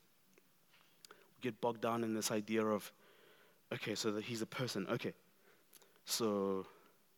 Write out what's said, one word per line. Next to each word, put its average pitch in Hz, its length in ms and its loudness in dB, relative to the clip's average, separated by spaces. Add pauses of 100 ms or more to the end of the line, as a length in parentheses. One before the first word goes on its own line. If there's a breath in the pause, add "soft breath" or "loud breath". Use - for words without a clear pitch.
(1080 soft breath)
we - 340 -20
get 120 180 -4
bogged 117 200 2
down 117 240 2
in 110 100 0
this 107 160 0
idea 110 340 2
of, 107 280 0 (800 soft breath)
okay, 120 220 -2
so 104 180 0
that 104 120 -2
he's 113 180 -4
a 110 40 -4
person. 110 440 -2
Okay, 113 240 -2 (920 soft breath)
so 98 600 2 (520 soft breath)